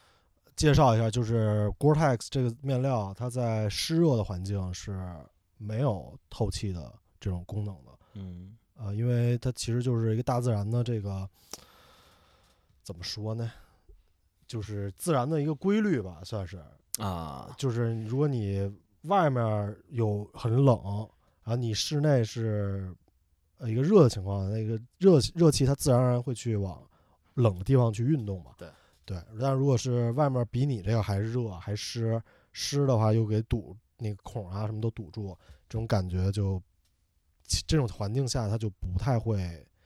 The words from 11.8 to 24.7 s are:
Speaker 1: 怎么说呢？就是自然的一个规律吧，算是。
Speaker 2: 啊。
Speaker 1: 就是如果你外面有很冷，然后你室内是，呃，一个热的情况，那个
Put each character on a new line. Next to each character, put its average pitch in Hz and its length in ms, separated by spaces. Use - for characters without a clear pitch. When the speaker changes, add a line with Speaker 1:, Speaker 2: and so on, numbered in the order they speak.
Speaker 1:
怎 92 120
么 87 80
说 110 300
呢？ 117 180
就 113 160
是 101 300
自 - 200
然 131 160
的 156 140
一 143 40
个 156 100
规 202 260
律 185 180
吧， 85 240
算 95 240
是。 87 160
Speaker 2:
啊。 80 580
Speaker 1:
就 131 140
是 113 320
如 110 120
果 147 120
你 101 440
外 180 220
面 107 480
有 104 340
很 120 280
冷， 123 140
然 110 120
后 - 0
你 120 180
室 147 280
内 143 200
是， 101 720
呃， 120 120
一 110 40
个 120 80
热 175 220
的 120 60
情 101 120
况， 98 300
那 110 140
个 110 120